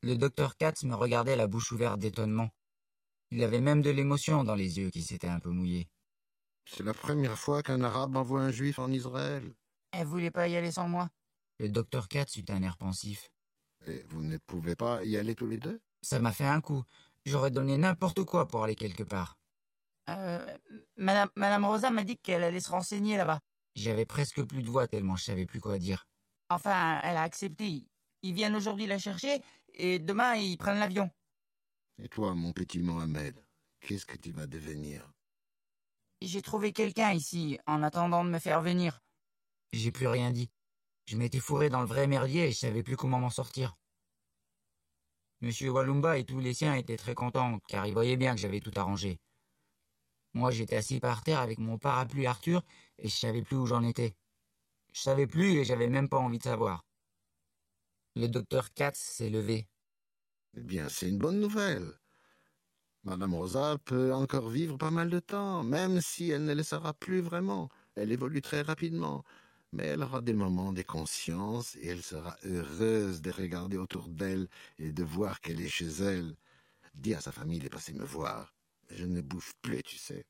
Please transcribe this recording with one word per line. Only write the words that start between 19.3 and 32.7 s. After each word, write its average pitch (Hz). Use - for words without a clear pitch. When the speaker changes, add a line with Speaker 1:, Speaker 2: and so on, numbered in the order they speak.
Speaker 1:
Euh, 185
madame, 196
madame 202
Rosa 214
m'a 220
dit 226
qu'elle 175
allait 175
se 175
renseigner 202
là-bas. 160
J'avais 110
presque 143
plus 135
de 113
voix 123
tellement 98
je 90
savais 92
plus 110
quoi 101
dire. 92
Enfin, 175
elle 170
a 160
accepté. 170
Ils 185
viennent 208
aujourd'hui 208
la 196
chercher 202
et 180
demain 214
ils 190
prennent 202
l'avion. 190
Speaker 2:
Et -
toi, 104
mon 85
petit 87